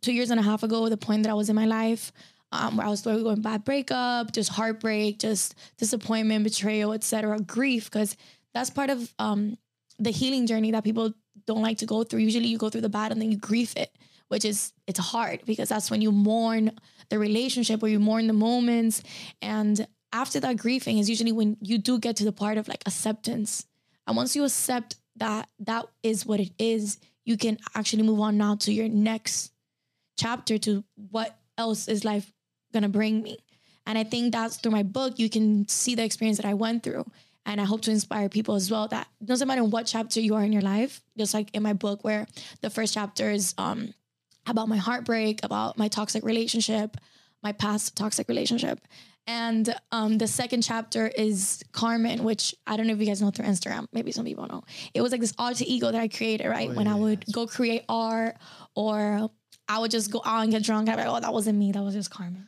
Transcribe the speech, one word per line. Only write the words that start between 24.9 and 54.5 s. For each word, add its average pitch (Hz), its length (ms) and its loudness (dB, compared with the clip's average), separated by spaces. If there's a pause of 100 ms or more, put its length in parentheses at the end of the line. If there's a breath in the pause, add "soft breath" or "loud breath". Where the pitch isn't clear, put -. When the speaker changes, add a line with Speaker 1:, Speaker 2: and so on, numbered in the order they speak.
Speaker 1:
that 220 300 -4 (120)
that 220 280 -4 (160)
is 220 220 0
what 208 140 2
it 185 180 -2
is, 220 400 0 (260 soft breath)
you 226 140 0
can 220 220 0 (160)
actually 214 280 0
move 220 160 4
on 214 180 2
now 208 180 4
to 208 180 0
your 220 160 0
next 220 640 0 (640)
chapter, 226 420 0
to 208 240 0 (120)
what 214 420 -6 (200)
else 220 300 -2
is 208 160 0
life 208 300 -2 (400)
gonna 208 160 2
bring 214 320 2
me. - 160 -12 (480 soft breath)
And 220 120 -2
I 220 60 2
think 240 280 0
that's 226 260 -2
through 226 140 0
my 208 120 4
book, 262 360 -2
you 226 100 2
can 214 380 4
see - 280 0
the 226 80 0
experience 220 340 2
that 214 80 -4
I 202 80 0
went 226 300 0
through. - 220 -4 (400 soft breath)
And 208 140 -2
I 202 60 2
hope 220 160 0
to 226 100 0
inspire 214 380 0
people 214 260 0
as 190 140 0
well 220 200 0
that - 180 -6 (120)
it 214 60 -12
doesn't 247 220 0
matter 254 160 2
what 226 240 2
chapter 226 340 -2
you 214 140 2
are 214 80 2
in 208 100 2
your 208 80 4
life, 202 400 0 (160)
just 214 160 -2
like 214 220 -2
in 214 80 0
my 214 100 2
book 202 300 -2
where 214 240 -2 (340 loud breath)
the 220 80 -4
first 220 240 -2
chapter 208 380 -2
is, 208 260 0
um, - 360 -4 (520)
about 220 240 0
my 220 80 2
heartbreak, 220 640 0
about 208 340 -4
my 214 100 2
toxic 214 360 -4
relationship, 220 760 -2 (460 soft breath)
my 208 80 -2
past 208 440 -2
toxic 214 340 -2
relationship. - 500 -2 (480 loud breath)
And, 226 460 0 (180)
um, 220 260 2
the 220 100 2
second 240 360 -2
chapter 226 440 -2
is 214 640 -2
Carmen, 226 520 0
which 220 320 -2 (120)
I 214 100 -4
don't 220 100 0
know 226 60 2
if 208 60 -2
you 214 60 2
guys 202 160 0
know 202 100 4
through - 140 -6
Instagram. - 480 -2
Maybe 233 180 -4
some 233 140 -6
people - 220 -8
know. - 160 -12 (320 loud breath)